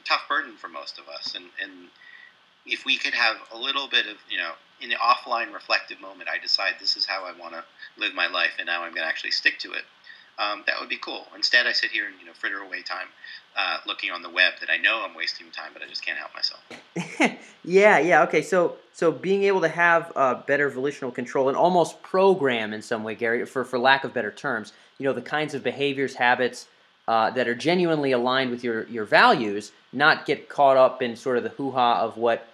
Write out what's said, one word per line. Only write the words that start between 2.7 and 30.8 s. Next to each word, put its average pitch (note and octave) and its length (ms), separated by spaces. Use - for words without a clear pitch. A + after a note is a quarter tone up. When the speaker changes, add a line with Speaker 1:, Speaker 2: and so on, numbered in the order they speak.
Speaker 1:
we C3 120
could C3+ 160
have A#2 240
a A2+ 40
little C3+ 300
bit B2 180
of, G#2 120
you G#2 80
know, E2+ 140
in B2 80
the A#2 60
offline A#2 580
reflective - 460
moment, F#2+ 300
I E2+ 120
decide G2 380
this G2 160
is G2+ 100
how F#2+ 200
I F2 120
wanna E2 260
live G2+ 160
my F2+ 140
life, F2 320
and F#2 80
now F2 160
I'm E2 100
gonna E2 140
actually - 240
stick - 280
to - 140
it. - 100
Um, G#2 300
that - 120
would - 80
be A#2+ 100
cool. B2+ 380
Instead, A#2+ 320
I A2+ 60
sit - 180
here G#2 140
and, G2 140
you F2 60
know, F2+ 80
fritter G2+ 260
away F2+ 220
time, F#2 260
uh, F2+ 280
looking G2 260
on F2 100
the E2+ 80
web F2+ 320
that - 80
I D#2+ 80
know G#2 260
I'm F2+ 100
wasting E2 380
time, D#2+ 220
but D#2 80
I D#2 60
just - 180
can't D2 120
help D2+ 160
myself. - 280
Speaker 2:
<laughs> - 40
Yeah, F#3+ 340
yeah, E3 240
okay. F3 180
So, F3 360
so E3 180
being F#3 320
able G3 180
to D#3+ 60
have, E3+ 480
uh, B2+ 200
better C#3+ 340
volitional C3 420
control C3 380
and C3+ 80
almost E3+ 440
program C3+ 720
in A2 80
some A2 220
way, A2 120
Gary, A#2 300
for, B2+ 200
for B2+ 120
lack C3 280
of A#2 80
better G#2 180
terms, A#2 400
you C3+ 60
know, C3+ 100
the A#2+ 80
kinds D3 320
of C3 80
behaviors, C3+ 540
habits, B2 520
uh, A2+ 220
that A#2+ 180
are A#2+ 60
genuinely D3+ 580
aligned B2+ 360
with A#2+ 140
your, A2+ 240
your A2 160
values, B2+ 680
not C#3+ 340
get C#3 220
caught C3+ 300
up B2+ 240